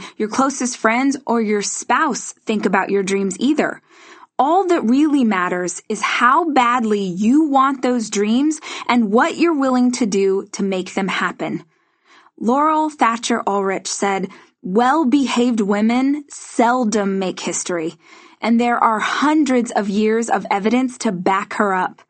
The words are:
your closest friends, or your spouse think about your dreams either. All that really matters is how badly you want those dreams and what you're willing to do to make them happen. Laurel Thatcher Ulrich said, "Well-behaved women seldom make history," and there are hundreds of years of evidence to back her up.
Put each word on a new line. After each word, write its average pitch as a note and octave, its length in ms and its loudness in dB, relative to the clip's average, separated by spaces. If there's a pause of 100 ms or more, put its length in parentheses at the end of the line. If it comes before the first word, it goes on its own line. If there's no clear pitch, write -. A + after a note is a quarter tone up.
(180)
your G#3+ 120 -4
closest C4 480 -2
friends, B3+ 480 0
or A#3 160 0
your G#3 220 0
spouse B3+ 680 -2 (120)
think G#3+ 220 -2
about F#3+ 240 0
your G3 100 0
dreams G3 380 -2
either. B3 420 0 (560)
All E4+ 300 2
that E4+ 160 2
really C#4 400 2
matters F3+ 640 -2
is G#3 120 -4
how C#4+ 500 2
badly A#3+ 500 2
you G#3+ 480 2
want C4+ 320 2
those A#3+ 300 -2
dreams A#3+ 500 0 (260)
and A#3 240 2
what C4+ 260 2
you're E4 200 2
willing B3+ 360 2
to B3 120 0
do G3 460 0
to - 120 -4
make F#3 300 -4
them G3 140 -2
happen. F3 560 -4 (760)
Laurel D4+ 520 0
Thatcher A#3 560 -2
Ulrich G3 400 -2
said, F#3+ 420 -4 (320)
"Well-behaved A#3+ 1000 2
women A#3+ 680 0
seldom G#3+ 880 0
make F#3 200 -4
history," E3+ 560 -6 (460)
and A#3 180 2
there A#3+ 180 0
are A3 220 0
hundreds C4 720 2
of G#3 180 -2
years G#3+ 400 0
of G3+ 200 -2
evidence A#3 500 0
to A3+ 120 -2
back F#3+ 440 -2
her G3+ 180 0
up. F#3 360 -4